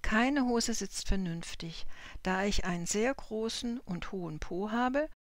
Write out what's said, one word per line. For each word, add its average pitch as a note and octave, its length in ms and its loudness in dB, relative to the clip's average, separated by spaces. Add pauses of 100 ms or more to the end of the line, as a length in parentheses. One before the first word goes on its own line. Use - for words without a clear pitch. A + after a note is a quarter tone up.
Keine B3+ 440 4
Hose A#3 280 2
sitzt - 340 -4
vernünftig, E3+ 800 0 (380)
da F#3+ 220 2
ich G3 200 4
einen F3 200 0
sehr A3+ 280 2
großen A3+ 640 -4
und - 320 -4
hohen E3 280 -4
Po G3 320 -4
habe B3+ 380 2 (180)